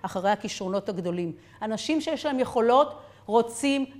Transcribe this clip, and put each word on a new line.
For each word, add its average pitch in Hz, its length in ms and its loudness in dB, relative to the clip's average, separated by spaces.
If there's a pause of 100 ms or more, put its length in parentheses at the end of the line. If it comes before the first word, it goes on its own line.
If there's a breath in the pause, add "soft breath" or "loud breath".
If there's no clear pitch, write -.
אחרי 190 300 -2
הכישרונות 196 580 -4
הגדולים. 175 420 -4 (300 loud breath)
אנשים 220 400 -2
שיש 311 240 -4
להם 269 140 0
יכולות 254 600 4 (260 loud breath)
רוצים 262 600 2 (140)